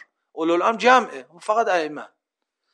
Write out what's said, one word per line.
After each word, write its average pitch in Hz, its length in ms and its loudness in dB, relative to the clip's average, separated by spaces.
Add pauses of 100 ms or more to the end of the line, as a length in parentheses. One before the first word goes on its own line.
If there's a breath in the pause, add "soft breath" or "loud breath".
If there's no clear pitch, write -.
(320)
اولوالامر 175 460 -2
جمعه، 202 500 2 (140)
فقط 220 260 0
ائمه، 151 420 -4 (640)